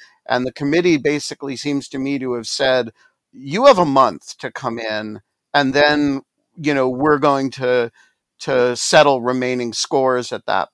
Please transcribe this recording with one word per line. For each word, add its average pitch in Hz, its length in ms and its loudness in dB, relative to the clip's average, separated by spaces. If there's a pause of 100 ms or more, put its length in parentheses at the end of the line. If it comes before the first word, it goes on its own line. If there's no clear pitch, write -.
(280)
And 127 180 0
the 127 60 -6
committee 160 460 0
basically 139 580 -6
seems 143 340 -6
to 139 100 -10
me 139 200 -4
to 123 140 -6
have 117 140 -8
said, 127 440 -2 (400)
You 147 360 0
have 214 120 8
a 175 60 2
month 131 540 2
to 123 120 -10
come 117 280 -8
in, 107 420 -8 (320)
and 139 200 2
then 143 480 2 (380)
you 147 140 -2
know, 131 160 2
we're 143 300 2
going 139 320 0
to, 123 400 0 (480)
to 123 360 0
settle 143 460 4
remaining 123 520 -2
scores 127 580 0
at 110 140 -10
that 95 280 -2